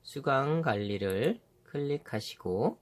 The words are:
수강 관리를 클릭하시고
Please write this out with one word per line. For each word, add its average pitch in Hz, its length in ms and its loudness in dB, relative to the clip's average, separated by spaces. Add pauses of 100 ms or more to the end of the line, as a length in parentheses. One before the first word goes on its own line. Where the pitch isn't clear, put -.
수강 143 580 2
관리를 104 800 0 (220)
클릭하시고 143 1200 -2